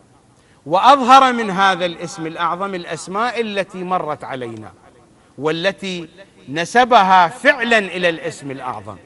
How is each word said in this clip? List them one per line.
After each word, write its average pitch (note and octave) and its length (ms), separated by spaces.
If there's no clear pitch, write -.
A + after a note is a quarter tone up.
وأظهر B3+ 680
من A3+ 180
هذا F#3 360
الاسم E3 400
الأعظم F3 480
الأسماء F#3 680
التي G3 440
مرت E3 400
علينا A2+ 480
والتي E3+ 680
نسبها F#3+ 800
فعلاً A#3 500
إلى F3+ 300
الاسم D#3 420
الأعظم، A2 560